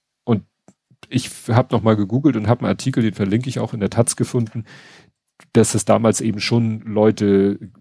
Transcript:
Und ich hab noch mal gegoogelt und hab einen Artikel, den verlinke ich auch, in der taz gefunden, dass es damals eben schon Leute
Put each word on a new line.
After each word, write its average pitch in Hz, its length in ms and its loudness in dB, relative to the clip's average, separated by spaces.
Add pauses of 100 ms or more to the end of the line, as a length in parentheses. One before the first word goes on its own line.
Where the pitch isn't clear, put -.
(260)
Und 107 180 0 (680)
ich - 220 -4 (160)
hab 123 240 2
noch 113 100 0
mal 110 140 2
gegoogelt 113 400 0
und 107 120 -2
hab 120 120 2
einen 101 100 -2
Artikel, 131 320 -2
den 110 120 0
verlinke 107 360 -2
ich 127 100 -6
auch, 113 140 -6
in 117 60 -8
der 98 100 -2
taz - 280 0
gefunden, 117 480 -4 (880)
dass 110 200 4
es 107 120 -2
damals 110 360 2
eben 104 200 -4
schon 113 400 0
Leute 104 760 2 (240)